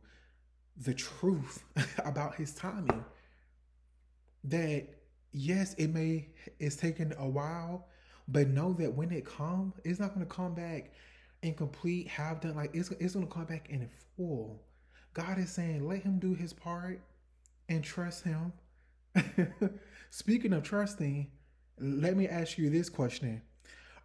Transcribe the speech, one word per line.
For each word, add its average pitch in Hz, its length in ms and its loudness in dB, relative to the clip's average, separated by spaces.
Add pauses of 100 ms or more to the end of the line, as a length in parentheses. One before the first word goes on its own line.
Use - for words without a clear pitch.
(760)
the 127 160 0
truth - 720 -2 (200)
<laughs> - 220 -2
about 147 300 -2
his 151 180 -6
timing. 156 500 -2 (1400)
That, 151 420 0 (460)
yes, 180 400 2
it 156 160 2
may, 160 400 0 (300)
it's 147 180 -2
taken 160 400 0
a 135 100 -2
while, 165 600 -2 (400)
but 139 200 6
know 151 260 4
that 165 200 2
when 160 180 0
it 165 140 -4
comes, 185 480 -2 (100)
it's 180 160 0
not 196 140 0
gonna 185 120 0
come 180 280 -4
back 170 400 -6 (480)
in 165 140 0
complete, 175 520 -2
half 156 340 -4
done. 160 140 -2
Like, 147 180 -2
it's, 175 180 -2
it's 185 240 -2
gonna 185 120 0
come 165 180 -6
back 160 240 -8
in 123 200 -2 (260)
full. 117 460 -4 (520)
God 180 260 -2
is 180 120 0
saying, 160 360 0
"Let 190 160 -2
him 190 160 2
do 185 140 2
his 165 200 -4
part 175 480 -6 (640)
and 160 160 2
trust 170 400 -6
him." 165 300 -2 (640)
<laughs> - 920 2
Speaking 226 440 4
of 151 100 4
trusting, 151 640 0 (520)
let 143 360 4
me 196 120 6
ask 165 300 -2
you 151 120 4
this 165 200 4
question. 120 520 0 (640)